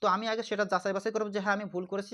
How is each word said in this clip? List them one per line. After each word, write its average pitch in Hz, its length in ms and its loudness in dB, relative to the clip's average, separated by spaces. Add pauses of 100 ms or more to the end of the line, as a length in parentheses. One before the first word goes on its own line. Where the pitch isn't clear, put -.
তো 214 60 4
আমি 196 200 4
আগে 220 160 0
সেটা 208 220 0
যাচাই 190 280 2
বাছাই 202 200 -2
করবো 214 160 0
যে 202 100 -2
হ্যাঁ, 196 160 2
আমি 208 120 -4
ভুল 180 180 -4
করেছি 196 280 -6